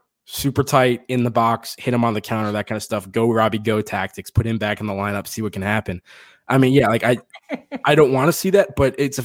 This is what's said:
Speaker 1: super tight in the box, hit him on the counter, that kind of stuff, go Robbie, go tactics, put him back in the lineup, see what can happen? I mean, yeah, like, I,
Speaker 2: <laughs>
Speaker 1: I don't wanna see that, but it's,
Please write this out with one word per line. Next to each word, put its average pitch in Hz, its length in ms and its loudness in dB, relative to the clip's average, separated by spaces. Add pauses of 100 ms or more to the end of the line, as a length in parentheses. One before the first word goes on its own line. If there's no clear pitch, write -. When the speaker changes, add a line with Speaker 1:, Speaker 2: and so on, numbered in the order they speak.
(240)
Speaker 1:
super 139 400 -4
tight 127 420 2
in 127 160 -2
the 120 80 0
box, 113 480 0
hit 120 160 -2
him 120 100 2
on 113 100 0
the 107 60 -4
counter, 107 300 -4
that 104 160 -4
kind 110 100 -6
of 104 60 -8
stuff, 98 300 -6
go 117 180 2
Robbie, 110 280 2
go 107 240 0
tactics, 95 500 -8
put - 140 0
him 113 120 -2
back 104 220 -4
in 107 80 -6
the 104 40 -4
lineup, 101 360 -4
see - 140 -8
what 104 100 -6
can 98 100 -8
happen? 101 400 -2 (460)
I - 100 4
mean, 131 140 4
yeah, 135 160 6
like, 110 160 0
I, 120 140 2 (340)
Speaker 2:
<laughs> - 320 -10
Speaker 1:
I 151 100 4
don't 147 180 6
wanna 135 200 2
see 185 180 -2
that, 196 240 2
but 135 240 0
it's, 139 260 -2